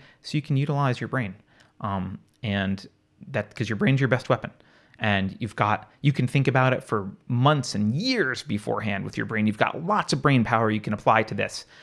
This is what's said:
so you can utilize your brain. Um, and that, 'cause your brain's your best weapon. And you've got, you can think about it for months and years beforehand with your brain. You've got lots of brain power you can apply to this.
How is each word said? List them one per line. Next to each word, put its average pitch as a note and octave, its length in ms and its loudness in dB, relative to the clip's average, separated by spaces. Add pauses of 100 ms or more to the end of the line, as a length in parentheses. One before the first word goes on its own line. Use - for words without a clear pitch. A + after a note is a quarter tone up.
(220)
so - 140 -6
you D3 60 -2
can C#3+ 140 0
utilize C#3 440 0
your - 80 -6
brain. G#2+ 260 -4 (460)
Um, F#2+ 400 -4 (220)
and G2 440 -2 (420)
that, - 260 -6
'cause A2 140 -4
your G#2+ 80 -2
brain's C3+ 240 2
your C3+ 80 2
best B2+ 200 0
weapon. - 240 0 (480)
And G2 400 0
you've G#2+ 160 -6
got, G#2 340 0 (120)
you C#3+ 100 4
can B2+ 160 0
think C3+ 180 2
about C3 260 4
it - 120 -2
for G2+ 260 -2 (160)
months C3 480 2
and G#2+ 180 0
years F3 520 -2
beforehand G#2 600 -4
with G#2 120 -10
your A2+ 100 -2
brain. G#2+ 220 0
You've G#2 100 0
got - 260 -2
lots G3 280 -2
of C#3 100 -2
brain C3 220 4
power A2+ 260 2
you G#2+ 100 0
can - 120 -4
apply A2 320 4
to - 100 -8
this. G2+ 320 -6 (160)